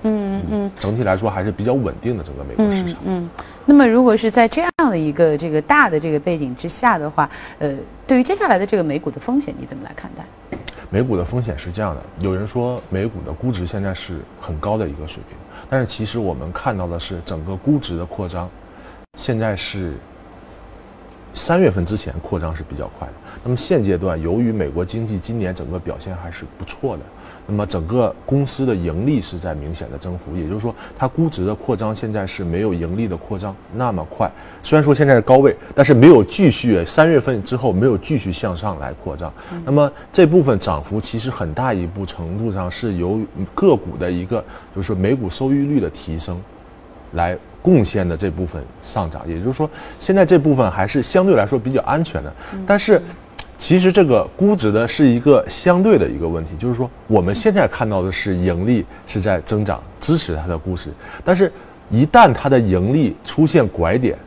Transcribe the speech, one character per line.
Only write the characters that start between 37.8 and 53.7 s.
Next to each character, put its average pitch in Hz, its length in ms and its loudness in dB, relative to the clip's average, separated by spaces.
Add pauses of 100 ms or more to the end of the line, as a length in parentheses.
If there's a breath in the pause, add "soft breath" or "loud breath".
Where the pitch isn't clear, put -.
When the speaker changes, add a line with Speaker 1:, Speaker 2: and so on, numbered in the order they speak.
Speaker 2:
有 113 100 4
继 - 200 -4
续 98 140 -4
向 90 240 -4
上 87 220 -6
来 69 160 -8 (100)
扩 71 140 -8
张。 80 160 -10 (180 loud breath)
Speaker 1:
嗯。 170 140 -10
Speaker 2:
那 131 60 -4
么 143 200 4 (220 loud breath)
这 185 120 8
部 160 180 6
分 120 160 2
涨 76 240 -4
幅 104 180 -6
其 - 160 -8
实 120 140 -6
很 82 200 -6
大 123 220 -2
一 87 140 -2
部 95 180 -8
程 87 320 -10
度 110 160 -4
上 92 160 -4
是 101 260 -6
由 90 240 -2 (360)
个 185 200 4
股 - 220 -8
的 87 140 -2
一 87 120 -4
个， 107 200 -4 (320 loud breath)
就 98 60 -6
是 92 40 -6
说 107 100 -4
美 98 200 2
股 117 120 -4
收 131 240 -4
益 139 40 4 (100)
率 143 140 0
的 87 100 -2
提 80 300 -8
升 87 200 -8 (760)
来 85 220 -2 (240)
贡 165 240 6
献 95 240 -2
的 82 80 -2
这 90 140 -2
部 85 160 -4
分 80 180 -10 (200)
上 92 260 -6
涨， 67 180 -12
也 82 120 -6
就 95 60 -6
是 127 80 -2
说 151 140 -2 (320 loud breath)
现 190 160 0
在 196 80 6
这 175 140 6
部 147 180 4
分 117 140 2
还 95 180 -2
是 135 140 -2
相 185 240 2
对 190 100 6
来 101 120 4
说 131 100 0
比 123 160 -4
较 131 80 2
安 156 220 -2
全 78 200 -6
的。 76 80 -12 (220 loud breath)
Speaker 1:
嗯。 190 140 -10
Speaker 2:
但 202 100 4
是 196 240 4 (560)
其 - 200 2